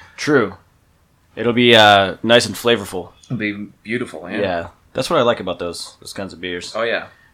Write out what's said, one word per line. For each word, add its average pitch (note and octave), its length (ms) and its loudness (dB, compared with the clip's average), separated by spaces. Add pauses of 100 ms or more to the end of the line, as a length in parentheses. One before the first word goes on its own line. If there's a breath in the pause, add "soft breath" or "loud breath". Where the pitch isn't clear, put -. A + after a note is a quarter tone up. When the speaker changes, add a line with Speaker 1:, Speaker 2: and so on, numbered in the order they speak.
(160 soft breath)
Speaker 1:
True. A#2+ 400 0 (800)
It'll A#2 180 -2
be, A#2+ 220 6
uh, G2+ 480 6
nice A#2 240 4
and G2 80 -8
flavorful. G2+ 580 -4 (120)
Speaker 2:
It'll B2+ 120 -8
be G#2 160 -4 (300)
beautiful, A2+ 420 -10
man. G2+ 160 -8
Speaker 1:
Yeah. F2+ 280 -4 (240)
That's - 180 -6
what E3+ 80 2
I C3 40 2
like A#2 180 0
about F2+ 180 -8
those, - 420 -10
those - 120 -20
kinds F#2+ 200 -12
of E2 80 -20
beers. F2 340 -10
Speaker 2:
Oh, A2 80 -4
yeah. G#2+ 260 -4 (260 soft breath)